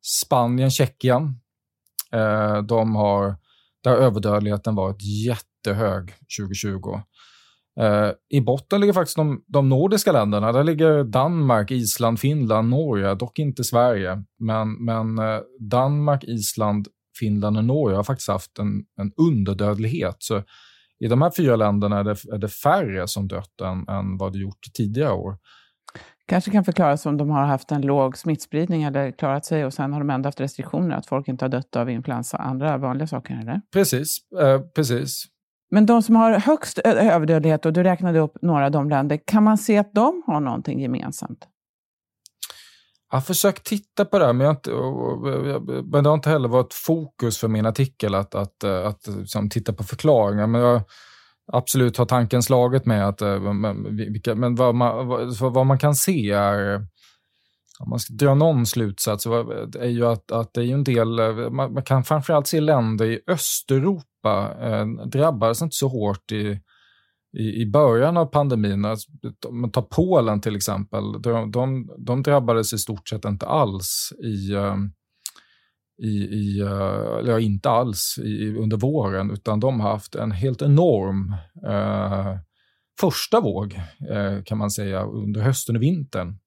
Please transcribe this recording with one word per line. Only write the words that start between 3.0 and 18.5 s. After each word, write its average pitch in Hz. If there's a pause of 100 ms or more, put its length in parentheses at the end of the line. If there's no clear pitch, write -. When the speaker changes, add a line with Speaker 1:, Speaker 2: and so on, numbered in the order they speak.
Speaker 1:
där 123
har 120
överdödligheten 104
varit 98 (240)
jättehög 98 (140)
tjugotjugo. 98 (800)
Eh, 104 (200)
i 143
botten 135
ligger 202
faktiskt 180
de, 147
de 139
nordiska 165
länderna. 104
Där 135
ligger 156
Danmark, 127
Island, 117
Finland, 117
Norge. 117
Dock 98
inte 143
Sverige. 104 (160)
Men, 110
men, 113
eh, 110 (300)
Danmark, 143
Island, 104 (300)
Finland 104
och 110
Norge 123
har 101
faktiskt -
haft -